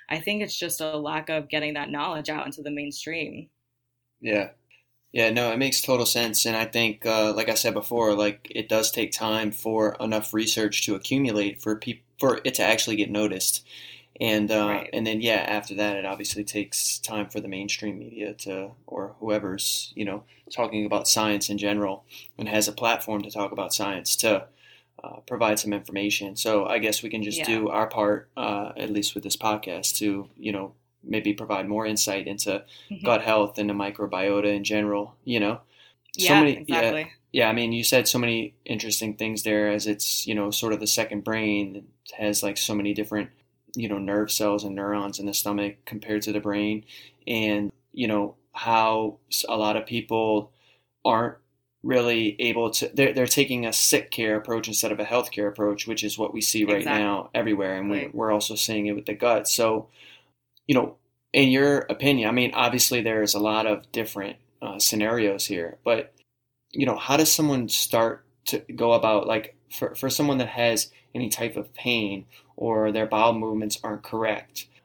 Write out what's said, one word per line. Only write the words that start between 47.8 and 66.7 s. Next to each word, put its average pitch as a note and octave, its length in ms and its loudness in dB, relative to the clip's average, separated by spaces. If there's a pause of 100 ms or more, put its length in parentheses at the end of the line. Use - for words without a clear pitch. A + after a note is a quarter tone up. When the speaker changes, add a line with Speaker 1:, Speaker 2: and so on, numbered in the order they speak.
Speaker 2:
you B2 140 -2
know, G#2 300 0 (160)
how A2 640 2 (120)
s-, - 160 -2
a A#2 120 -2
lot G#2+ 180 2
of A2 80 -2
people A2 680 0 (520)
aren't A#2+ 320 2 (460)
really A#2+ 580 2
able A#2 300 2
to, - 240 -2
they're, C#3 180 6
they're B2+ 140 2
taking B2+ 400 2
a A2+ 80 -4
sick - 360 4
care A2 260 0
approach A2 320 -2
instead G#2+ 240 0
of G#2+ 80 -4
a G#2 40 -2
healthcare A2 440 0
approach, G#2 380 -2
which A2 180 -4
is G#2 120 -4
what G#2+ 160 -4
we A2 80 -4
see G#2+ 240 2
right G2+ 140 2
Speaker 1:
Exactly. G#2+ 240 0
Speaker 2:
now G2+ 320 -2
everywhere. G2+ 420 0
And G2 140 -4
we, G#2 80 0
Speaker 1:
Right. - 160 -8
Speaker 2:
we're A2 180 0
also G#2 220 0
seeing G#2+ 320 0
it G#2 60 0
with G#2 140 -6
the G#2+ 80 -4
gut. A2+ 340 2
So, A2 400 2 (800)
you C#3+ 80 4
know, B2 220 2 (360)
in C3+ 180 6
your C#3 300 6 (100)
opinion, C3 380 2
I - 40 2
mean, B2 220 2
obviously A#2+ 480 2
there A2 200 2
is G#2 120 2
a G2+ 60 0
lot G#2+ 260 2
of G#2 240 -2
different, G2+ 460 -4 (260)
uh, G2+ 160 -8
scenarios G#2+ 680 2
here, F2 380 -4
but, A2+ 300 2 (580)